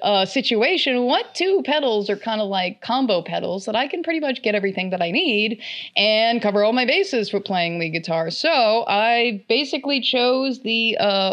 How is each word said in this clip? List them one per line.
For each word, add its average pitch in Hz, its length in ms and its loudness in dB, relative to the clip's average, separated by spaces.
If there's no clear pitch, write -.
uh, 190 240 2
situation, 247 760 0
what 330 300 0
two 381 300 2
pedals 247 460 0
are 202 60 0
kinda 214 280 -4
like 190 380 -4
combo 226 400 0
pedals 175 420 -4
that 214 100 -4
I 247 140 0
can 349 140 -6
pretty 330 180 -2
much 269 220 -4
get 208 120 0
everything 190 360 -2
that 180 100 -2
I 170 120 0
need 220 500 0
and 220 460 4
cover 208 200 2
all 220 120 4
my 254 100 2
bases 269 460 0
for 202 100 -2
playing 170 380 -2
lead 165 160 -2
guitar?" 165 360 -2
So 233 560 2
I 226 640 2
basically 277 540 0
chose 254 580 0
the, 226 400 0
uh, 196 320 2